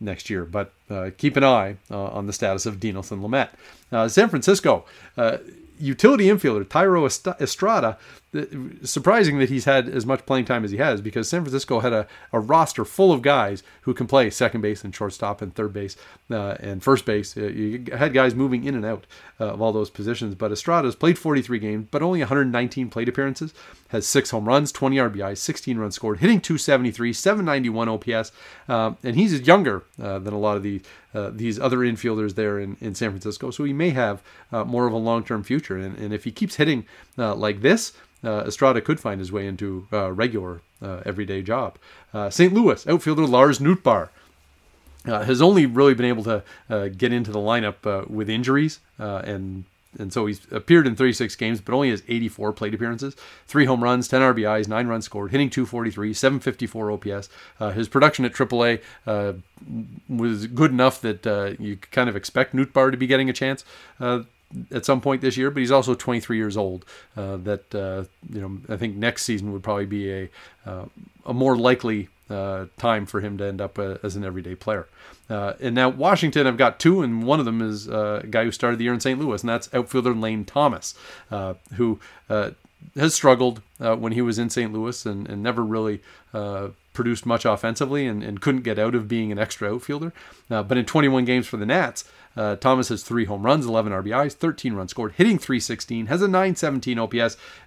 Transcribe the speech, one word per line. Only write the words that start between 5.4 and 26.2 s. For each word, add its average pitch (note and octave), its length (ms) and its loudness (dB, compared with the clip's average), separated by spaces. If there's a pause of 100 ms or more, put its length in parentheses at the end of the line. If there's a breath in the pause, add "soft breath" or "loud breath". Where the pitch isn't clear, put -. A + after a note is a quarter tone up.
utility G3 460 4
infielder C#3 380 2
Thairo F3 420 4
Est-, - 340 -4
Estrada. D3 560 0 (380 loud breath)
Uh, D3+ 100 -4 (380)
surprising D#3+ 560 2
that C3 120 4
he's C3 160 -2
had C3+ 240 4
as B2+ 160 -4
much C3 180 -2
playing B2+ 220 0
time A#2+ 180 -2
as G#2 60 -4
he G2+ 80 -4
has, B2 240 0
because A2 260 -4
San F3 140 -2
Francisco C3+ 380 -2
had A#2+ 120 0
a, G#2+ 140 0 (260 loud breath)
a A#2 80 2
roster D3 420 2
full F#3 300 4
of C3+ 80 2
guys A#2 420 2 (200 soft breath)
who C3 100 -2
can B2 140 -2
play A#2+ 240 6
second A2+ 320 0
base G#2+ 220 -4
and G2 100 -10
shortstop G2+ 480 -6
and F#2+ 120 -10
third G#2+ 180 -4
base, G2+ 260 -8 (320 loud breath)
uh, G2+ 300 -4
and G2 220 -8
first C3 220 4
base. G#2 320 -2
Uh, G#2+ 60 -6
you G#2+ 420 -4 (100)
had C3+ 200 0
guys B2+ 200 6
moving B2+ 300 0
in C#3 100 -2
and A2 120 -4
out, G#2+ 200 -6 (320 loud breath)
uh, G#2+ 100 -2
of G#2 120 -6
all A2+ 100 2
those G#2 200 -2
positions, G#2+ 440 -6
but G#2 160 -4
Estrada's C#3 460 0
played E3 220 4
forty-three C3 400 0
games, G#2+ 320 -6
but D3 100 -2
only E3+ 220 0
a B2 40 -2
hundred C3+ 240 2
nineteen A#2+ 380 -2
plate A#2 180 -4
appearances, C#3 460 -4 (360 loud breath)
has G#2+ 180 -4
six - 240 2
home G#2+ 160 -2
runs, C#3 260 4
twenty C3+ 260 0
R A#2+ 120 2
B G2+ 100 -8
Is, G2+ 180 -6
sixteen - 380 -6
runs G#2+ 180 -4
scored, G#2+ 260 -2